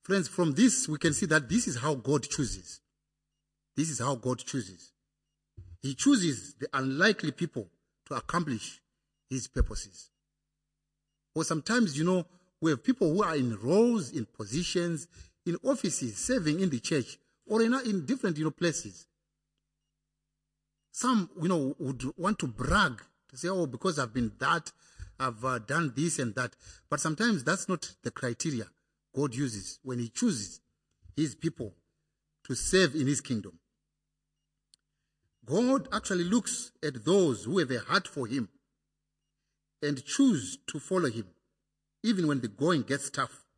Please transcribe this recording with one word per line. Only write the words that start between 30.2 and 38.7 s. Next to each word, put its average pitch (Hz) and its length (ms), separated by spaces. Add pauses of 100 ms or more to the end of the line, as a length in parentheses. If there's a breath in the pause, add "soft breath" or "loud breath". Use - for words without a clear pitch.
his 143 180
people 143 400 (680)
to - 100
serve 185 400
in 147 140
his 147 140
kingdom. 101 360 (1900)
God 233 480
actually 196 340
looks - 460 (120)
at 127 220
those 165 400
who 151 120
have 139 140
a 123 80
heart 170 280
for 131 200
him 139 220 (1300)